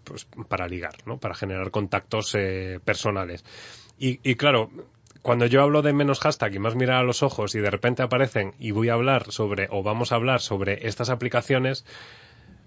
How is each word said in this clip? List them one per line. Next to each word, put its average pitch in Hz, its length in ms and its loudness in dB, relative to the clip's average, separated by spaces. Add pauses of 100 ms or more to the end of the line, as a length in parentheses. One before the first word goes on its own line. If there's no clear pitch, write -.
pues, - 240 -16 (220)
para 92 180 -2
ligar, 85 280 -8 (120)
¿no? 123 120 -8
Para 98 180 -6
generar 95 340 -6
contactos, 104 640 -4
eh, 92 500 -2
personales. 95 600 -2 (520)
Y, 127 280 -2
y 131 100 2
claro, 123 360 4 (520)
cuando 120 240 4
yo 135 160 8
hablo 147 200 6
de 147 100 4
menos 143 260 2
hashtag 117 360 0
y 98 40 -4
más 113 160 -2
mirar 127 220 2
a 127 80 4
los 123 180 0
ojos 113 320 -2
y 110 60 -2
de 101 100 2
repente 120 320 0
aparecen 120 560 0
y 107 140 -6
voy 113 160 0
a 117 60 2
hablar 123 360 2
sobre, 101 400 -2
o 101 140 -4
vamos 110 260 -2
a 120 60 2
hablar 123 240 2
sobre 98 480 -4
estas 107 220 -4
aplicaciones, 127 760 0 (840)